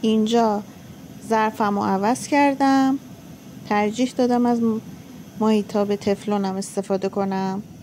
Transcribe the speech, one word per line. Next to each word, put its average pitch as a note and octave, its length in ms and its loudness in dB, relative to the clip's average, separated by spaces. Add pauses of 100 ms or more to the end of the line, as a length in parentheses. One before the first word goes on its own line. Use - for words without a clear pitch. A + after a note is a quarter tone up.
اینجا A3 560 2 (640)
ظرفمو G#3+ 560 0
عوض G3+ 440 0
کردم، C4+ 720 4 (680)
ترجیح G#3+ 480 0
دادم A#3+ 280 2
از A#3+ 160 2
م-، A3+ 200 0 (580)
ماهیتا G#3 460 2
به G3+ 120 -2
تفلونم G3+ 580 -2
استفاده G3 540 -4
کنم. F#3+ 540 -2 (200)